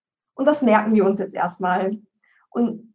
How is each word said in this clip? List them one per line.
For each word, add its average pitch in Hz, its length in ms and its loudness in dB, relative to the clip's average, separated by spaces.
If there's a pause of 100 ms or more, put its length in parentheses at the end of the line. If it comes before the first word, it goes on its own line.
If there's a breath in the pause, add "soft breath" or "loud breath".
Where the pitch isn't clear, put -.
(340)
Und 269 120 -2
das 294 140 2
merken 214 340 2
wir 196 120 4
uns 196 120 0
jetzt - 160 -8
erstmal. 185 640 -4 (520)
Und - 440 -4